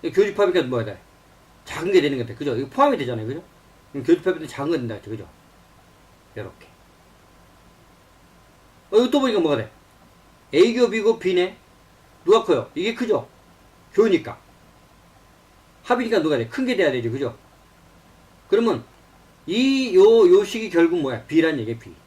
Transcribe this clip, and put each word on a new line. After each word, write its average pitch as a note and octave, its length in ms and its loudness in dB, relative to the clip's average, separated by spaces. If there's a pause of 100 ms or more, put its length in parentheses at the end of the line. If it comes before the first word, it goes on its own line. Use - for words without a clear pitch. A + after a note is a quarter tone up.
교집합이니까 F#3 640 0
뭐가 B2 180 -4
돼? G#2 160 -14 (640)
작은 F3 280 -8
게 F#3 80 6
되는 C#3 180 -2
것 A#2 80 -6
같아. G#2+ 100 -14
그죠? C#3 200 -4
이거 C3+ 120 -6
포함이 C#4 300 2
되잖아요. A#2+ 280 -6
그죠? D3 160 -10 (500)
그럼 C3+ 120 -10
교집합인데 D#3+ 440 0
작은 C#3+ 220 -8
거 E3+ 60 -2
된다 A#2 180 -6
했죠. G2+ 160 -16
그죠? G#2 180 -14 (1080)
요렇게. G2 300 -16 (2250)
어, G3+ 60 2
이거 B3 140 4
또 C#4+ 100 2
보니까 A#3+ 180 0
뭐가 D3+ 200 0
돼? A2 120 -8 (840)
A교 A3+ 380 4
B고 G#3+ 300 0
B네? F3+ 360 -2 (680)
누가 A3 180 4
커요? C#3+ 320 -2
이게 G3+ 200 -4
크죠? A3 340 -4 (640)
교니까. G3+ 460 0 (1500)
합이니까 A#3 360 0
누가 D3+ 160 0
돼? A#2 120 -4
큰 C4 180 -6
게 B3 100 -2
돼야 D3+ 140 2
되죠. A#2+ 220 -4
그죠? C3+ 240 -6 (1120)
그러면 G3+ 340 0 (640)
이, B3+ 480 0
요, G#3 340 8
요 G3 160 6
식이 A3 260 -8
결국 E3 300 2
뭐야? B2+ 260 -6
B란 D#3+ 340 0
얘기야, A2+ 180 -8
B. F2+ 160 -20 (120)